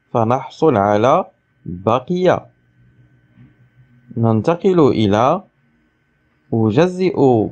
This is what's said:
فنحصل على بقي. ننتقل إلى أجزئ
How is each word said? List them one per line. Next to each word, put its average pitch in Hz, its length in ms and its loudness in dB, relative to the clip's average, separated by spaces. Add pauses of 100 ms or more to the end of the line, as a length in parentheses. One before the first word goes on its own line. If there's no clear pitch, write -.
(140)
فنحصل 127 640 -2
على 107 480 2 (400)
بقي. 127 840 -2 (1700)
ننتقل 147 680 0
إلى 110 560 0 (1120)
أجزئ 131 1000 0